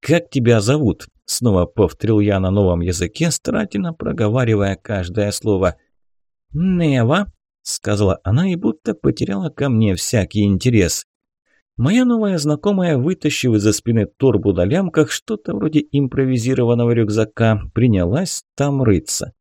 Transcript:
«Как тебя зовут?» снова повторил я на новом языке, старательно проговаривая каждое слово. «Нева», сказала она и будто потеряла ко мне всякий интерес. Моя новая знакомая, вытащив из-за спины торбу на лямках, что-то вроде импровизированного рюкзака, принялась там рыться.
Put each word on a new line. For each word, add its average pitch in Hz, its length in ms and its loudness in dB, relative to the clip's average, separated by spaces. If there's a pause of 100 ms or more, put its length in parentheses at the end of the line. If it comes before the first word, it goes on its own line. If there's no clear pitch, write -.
«Как - 300 0
тебя 117 300 2
зовут?» 123 460 0 (180)
снова 95 420 0
повторил 107 540 0
я 101 200 2
на 92 100 0
новом 92 300 2
языке, 87 500 -4
старательно 202 640 -4
проговаривая 107 840 -2
каждое 101 540 -4
слово. 95 460 -2 (760)
«Нева», 165 760 0 (420)
сказала 101 560 -2
она 160 260 2
и 175 60 -2
будто 220 380 -4
потеряла 185 560 -2
ко 135 180 -4
мне 110 260 2
всякий 104 500 -2
интерес. 101 600 2 (720)
Моя 196 280 2
новая 220 340 0
знакомая, 156 600 0
вытащив 143 560 0
из-за 107 180 2
спины 113 340 0
торбу 107 460 0
на 87 120 2
лямках, 160 480 0
что-то - 420 -8
вроде 151 380 0
импровизированного 127 1000 0
рюкзака, 110 720 0 (100)
принялась 110 680 0 (140)
там 139 260 0
рыться. - 580 0